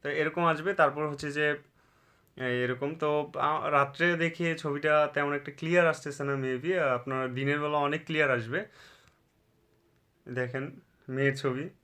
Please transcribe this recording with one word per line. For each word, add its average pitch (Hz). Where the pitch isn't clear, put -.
তো 143
এরকম 151
আসবে। 160
তারপর 151
হচ্ছে 147
যে, 147
এই 123
এরকম। 127
তো 151
আ-, 151
রাত্রে 151
দেখে 165
ছবিটা 151
তেমন 143
একটা 143
ক্লিয়ার 170
আসতেছে 147
না, 139
maybe। 135
আপনার 131
দিনের 139
বেলা 147
অনেক 147
ক্লিয়ার 151
আসবে। 123
দেখেন 127
মেয়ের 135
ছবি 135